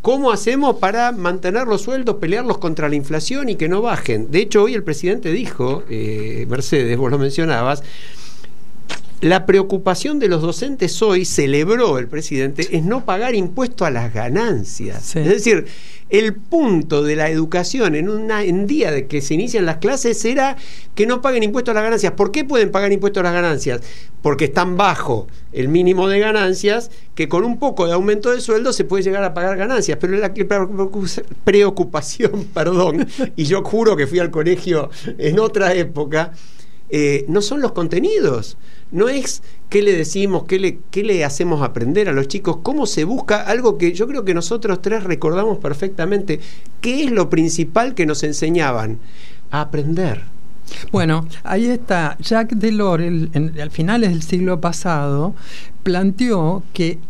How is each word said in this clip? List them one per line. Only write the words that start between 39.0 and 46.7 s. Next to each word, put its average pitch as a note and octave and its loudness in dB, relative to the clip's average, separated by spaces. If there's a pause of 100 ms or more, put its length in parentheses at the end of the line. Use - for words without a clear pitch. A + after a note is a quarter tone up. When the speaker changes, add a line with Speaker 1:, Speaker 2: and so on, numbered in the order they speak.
Speaker 1:
es C4+ -2 (280)
qué G3+ 4
le G3+ 4
decimos, F#3 0
qué F#3+ 0
le, F#3 -2 (120)
qué G3+ -2
le F#3 2
hacemos D3+ 0
aprender C#3 2
a - 0
los C#3 2
chicos, F3 -2
cómo C#4 0
se D#3 0
busca G#3 0
algo A3+ 2
que E3+ 2
yo F#3+ 0
creo C#4 -4
que F#3 2
nosotros G3+ 0
tres G3+ -2
recordamos F3 0
perfectamente, F#3+ 0 (400)